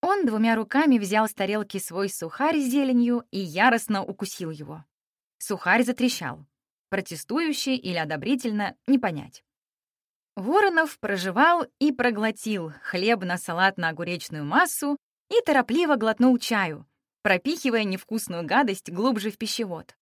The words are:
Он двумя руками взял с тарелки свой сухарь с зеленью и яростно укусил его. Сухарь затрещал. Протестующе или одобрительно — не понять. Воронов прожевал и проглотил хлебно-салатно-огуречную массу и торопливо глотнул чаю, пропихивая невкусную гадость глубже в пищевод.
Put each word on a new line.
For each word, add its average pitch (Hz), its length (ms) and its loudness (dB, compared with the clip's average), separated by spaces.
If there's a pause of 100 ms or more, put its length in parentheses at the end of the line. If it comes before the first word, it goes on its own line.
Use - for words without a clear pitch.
Он 381 240 2
двумя 226 320 2
руками 262 420 4
взял 208 300 2
с - 60 -8
тарелки 202 440 -4
свой 190 300 -4
сухарь 277 500 -2
с 277 60 0
зеленью 240 680 2
и - 80 -6
яростно 196 640 2
укусил 190 480 -8
его. 151 360 -14 (500)
Сухарь 202 480 2
затрещал. 214 640 -2 (420)
Протестующе 254 880 -4
или 180 240 -4
одобрительно — 208 880 -4
не 262 120 4
понять. 175 460 -6 (920)
Воронов 320 640 2
прожевал 208 640 2 (140)
и 285 120 2
проглотил 214 800 -2 (180)
хлебно-салатно-огуречную 175 1500 -2
массу 285 520 0 (320)
и 466 160 2
торопливо 285 520 2
глотнул 233 420 4
чаю, 185 480 -2 (340)
пропихивая 226 640 0
невкусную 185 640 -6
гадость 202 440 0
глубже 214 400 0
в 202 60 -14
пищевод. 190 640 -8